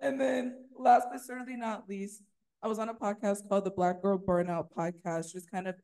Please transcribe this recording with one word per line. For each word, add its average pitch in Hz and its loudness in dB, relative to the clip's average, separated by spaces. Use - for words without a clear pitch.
and 269 0
then 254 0
last 247 8
but 254 -10
certainly 254 -10
not 220 -6
least, 202 -8
I 214 -2
was 220 -2
on 220 -4
a 226 -6
podcast 202 -2
called 196 2
the 185 -2
Black 180 0
Girl 196 2
Burnout 175 0
Podcast, 170 -4
just 180 -14
kind 190 -6
of 185 -6